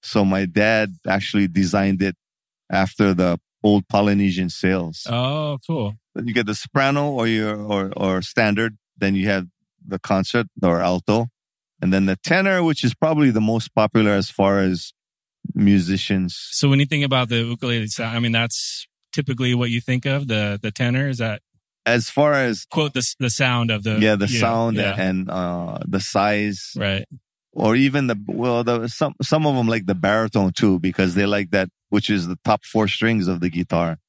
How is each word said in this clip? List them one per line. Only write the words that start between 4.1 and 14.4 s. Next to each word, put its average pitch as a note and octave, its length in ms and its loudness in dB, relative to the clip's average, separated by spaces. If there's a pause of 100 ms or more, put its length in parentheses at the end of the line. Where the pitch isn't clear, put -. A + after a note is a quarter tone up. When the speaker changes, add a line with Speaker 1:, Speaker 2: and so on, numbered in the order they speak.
Speaker 1:
sails. F2 600 -2
Speaker 2:
Oh, C#3 560 -4
cool. A2 300 -4 (200)
Speaker 1:
You A#2 180 -6
get A#2+ 120 0
the G#2 80 -2
soprano C#3+ 580 0
or B2 160 -2
your, A2 320 0
or, G2+ 380 -2
or F#2+ 240 0
standard, G#2+ 560 0 (200)
then G2 180 0
you F#2+ 140 0
have F#2+ 180 -2 (360)
the F#2+ 140 -8
concert G2 480 -2 (160)
or F2 200 2
alto, F#2 460 0 (540)
and F#2 100 0
then F#2+ 140 4
the F#2+ 180 0
tenor, F#3 400 2
which D#3+ 200 0
is B2 100 2
probably D3+ 380 2
the A2 100 2
most A2 320 -2
popular G#2+ 380 2
as G2 180 0
far G2 300 2